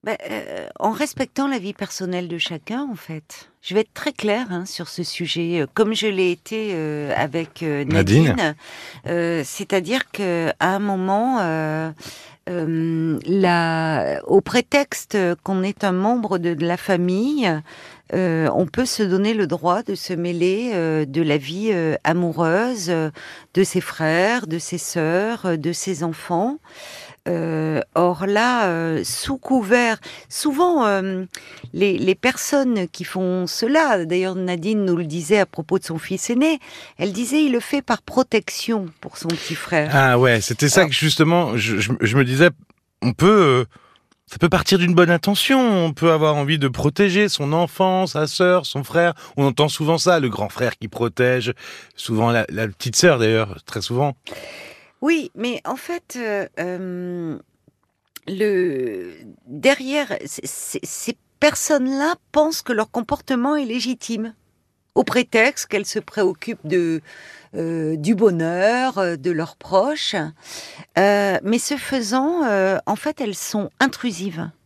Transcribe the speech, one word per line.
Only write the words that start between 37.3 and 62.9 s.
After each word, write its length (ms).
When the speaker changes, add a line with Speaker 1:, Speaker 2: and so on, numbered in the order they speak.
Speaker 1:
il 80
le 80
fait 200
par 220
protection 840
pour 180
son 100
petit 260
frère. 400
Speaker 2:
Ah 240
ouais, 220
c'était 280
ça 120
Speaker 1:
Alors 100
Speaker 2:
que 60
justement, 600
je, 220
je, 220
je 160
me 80
disais, 260
on 100
peut, 140
euh, 240
ça 120
peut 100
partir 320
d'une 140
bonne 160
intention, 500
on 320
peut 180
avoir 240
envie 240
de 80
protéger 640
son 240
enfant, 560
sa 180
sœur, 400
son 160
frère. 320
On 100
entend 220
souvent 280
ça, 220
le 100
grand 200
frère 280
qui 120
protège, 640
souvent 380
la, 160
la 180
petite 300
sœur 240
d'ailleurs, 440
très 160
souvent. 360
Speaker 1:
Oui, 320
mais 300
en 100
fait, 420
euh, 300
euh, 760
le, 840
derrière, 760
c-, 200
c-, 400
ces 320
personnes-là 760
pensent 320
que 100
leur 160
comportement 680